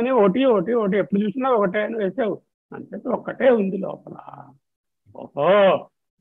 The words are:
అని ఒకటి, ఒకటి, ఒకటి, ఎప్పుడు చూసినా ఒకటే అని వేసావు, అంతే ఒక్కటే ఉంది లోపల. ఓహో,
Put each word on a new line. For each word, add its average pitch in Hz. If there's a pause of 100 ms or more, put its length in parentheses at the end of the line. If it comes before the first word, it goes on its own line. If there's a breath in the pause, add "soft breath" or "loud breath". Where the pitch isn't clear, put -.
అని 247
ఒకటి, 202 (120)
ఒకటి, 202
ఒకటి, 208
ఎప్పుడు 202
చూసినా 254
ఒకటే 202
అని 226
వేసావు, 190 (360)
అంతే - (200)
ఒక్కటే - (100)
ఉంది 190
లోపల. - (1000)
ఓహో, 143 (680)